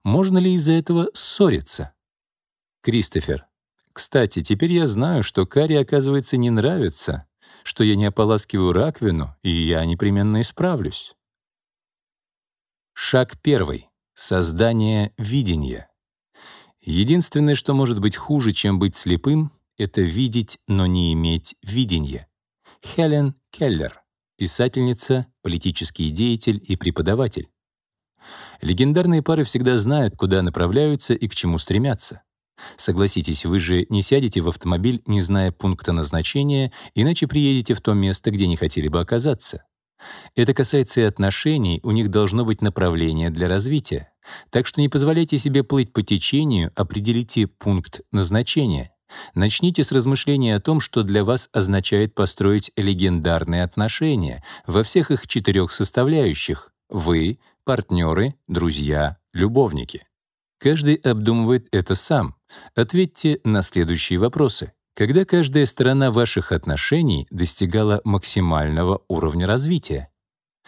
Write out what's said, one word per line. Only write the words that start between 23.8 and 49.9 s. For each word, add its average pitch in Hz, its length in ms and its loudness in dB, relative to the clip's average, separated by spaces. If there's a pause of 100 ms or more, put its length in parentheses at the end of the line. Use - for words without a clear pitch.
писательница, 123 880 -2 (160)
политический 85 640 -4
деятель 110 540 -2
и 95 120 -4
преподаватель. 87 760 -2 (1120)
Легендарные 151 600 2
пары 156 220 0
всегда 123 360 0
знают, 123 360 0
куда 95 260 2
направляются 113 720 0
и 113 140 -2
к - 80 -12
чему 85 220 0
стремятся. 107 640 -2 (560)
Согласитесь, 90 680 -2
вы 92 140 2
же 90 300 0
не 104 120 0
сядете 131 380 0
в 82 80 -2
автомобиль, 90 580 -2
не 104 160 0
зная 92 300 0
пункта 92 400 -4
назначения, 120 800 -2 (240)
иначе 165 320 0
приедете 135 460 0
в 98 80 -2
то 107 120 0
место, 98 380 0
где 98 160 2
не 85 80 2
хотели 76 320 -2
бы 82 140 0
оказаться. 117 640 -4 (720)
Это 120 180 4
касается 127 480 0
и 110 40 6
отношений, 98 800 0
у 107 80 -2
них 110 180 2
должно 107 360 2
быть 110 160 -2
направление 82 680 0
для 85 200 -2
развития. 98 600 -4 (400)
Так 123 160 0
что - 120 -4
не 147 80 4
позволяйте 151 500 2
себе 135 260 2
плыть 131 280 0
по 107 120 -2
течению, 107 720 0
определите 107 720 -2
пункт - 540 -4 (100)
назначения. 98 800 0 (440)
Начните 160 480 2
с - 80 -4